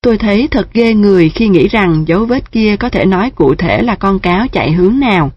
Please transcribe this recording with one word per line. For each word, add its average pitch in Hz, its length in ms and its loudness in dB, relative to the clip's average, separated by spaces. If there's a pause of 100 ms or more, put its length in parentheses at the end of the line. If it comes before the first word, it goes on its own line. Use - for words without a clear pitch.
Tôi 226 160 0
thấy 214 340 0
thật - 220 -4
ghê 226 200 2
người 196 360 4
khi 226 180 -2
nghĩ 175 200 2
rằng 175 400 0
dấu 185 180 0
vết 247 260 -4
kia 214 280 0
có 247 100 -4
thể - 160 -2
nói 190 260 0
cụ 143 240 0
thể 107 260 -2
là 233 140 -2
con 196 240 -2
cáo 190 280 -2
chạy 147 240 -2
hướng 180 280 2
nào. 185 380 0